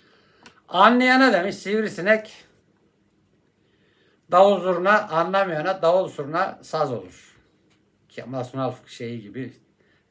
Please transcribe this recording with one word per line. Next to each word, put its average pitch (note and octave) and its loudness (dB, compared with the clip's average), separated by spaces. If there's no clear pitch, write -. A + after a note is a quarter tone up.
Anlayana B3 4
demiş F#3 -2
sivrisinek, G#3 -4
davul F#3+ 6
zurna, F#3 0
anlamayana F#3 -2
davul E3+ 2
zurna D#3 -6
saz D3+ -4
olur. F#2 -14
Kemal B2 -10
Sunal B2+ -6
şeyi A#2 -12
gibi, A2+ -14